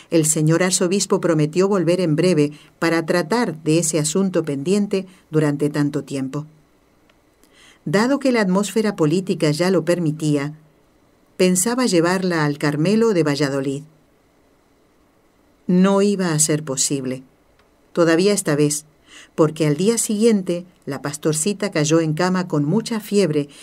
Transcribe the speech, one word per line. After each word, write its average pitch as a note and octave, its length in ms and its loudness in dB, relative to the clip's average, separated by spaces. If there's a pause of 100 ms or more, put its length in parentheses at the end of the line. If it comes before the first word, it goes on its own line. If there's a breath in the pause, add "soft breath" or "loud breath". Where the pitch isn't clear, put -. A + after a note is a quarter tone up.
el E3 160 2
señor D#3+ 380 2
arzobispo F#3 580 0
prometió D#3+ 460 2
volver F3+ 320 0
en E3 160 0
breve D3+ 380 2 (260 loud breath)
para E3 260 0
tratar F3 560 -2
de D#3 180 2
ese F3 200 -2
asunto F3+ 440 0
pendiente F#3 640 -2 (240 loud breath)
durante D3 400 0
tanto D3 340 -2
tiempo. C#3 440 -8 (1400 soft breath)
Dado A3+ 320 2
que C#4 140 0
la A#3 100 2
atmósfera G3+ 540 0
política E3 560 0
ya E3+ 180 0
lo E3+ 160 0
permitía, D3+ 680 -2 (840)
pensaba G#3 480 0
llevarla F3+ 580 0
al D3 140 0
Carmelo F#3 560 2
de E3 100 2
Valladolid. C#3 600 -2 (1800)
No F#3+ 340 4
iba F#3+ 320 0
a D3+ 60 0
ser D3+ 260 0
posible, C3 580 -4 (720)
todavía E3+ 400 2
esta E3 240 -2
vez, D3 260 0 (520 loud breath)
porque D#3 300 0
al D3 120 2
día G#3+ 200 0
siguiente G3+ 680 0 (200)
la C#3 160 -8
pastorcita E3+ 680 -4
cayó D#3+ 300 2
en D#3 120 -2
cama F3+ 360 -2
con D3 160 -2
mucha A3 340 -2
fiebre D#3+ 480 0 (160 loud breath)